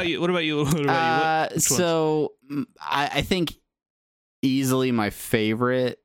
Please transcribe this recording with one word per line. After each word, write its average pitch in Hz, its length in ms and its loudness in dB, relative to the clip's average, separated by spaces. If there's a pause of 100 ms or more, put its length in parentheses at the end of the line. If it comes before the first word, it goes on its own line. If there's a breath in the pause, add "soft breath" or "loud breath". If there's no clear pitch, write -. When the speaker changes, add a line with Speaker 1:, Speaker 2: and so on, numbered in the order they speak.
Speaker 1:
Anyway. 170 60 -2
Speaker 2:
you? 147 100 -2
What 175 80 0
about 180 160 0
you? 151 120 -2
<laughs> 147 60 2
What 139 40 0
about 156 120 2
you? 143 60 -2
What, 143 40 0
Speaker 1:
Uh, 160 600 2
Speaker 2:
which - 60 -14
ones? 165 120 0 (100)
Speaker 1:
so, 160 560 0 (160)
mm, 143 160 -4 (160)
I, 131 340 -2
I 143 60 0
think 175 340 0 (840)
easily 131 500 2
my 110 180 0
favorite 120 960 -2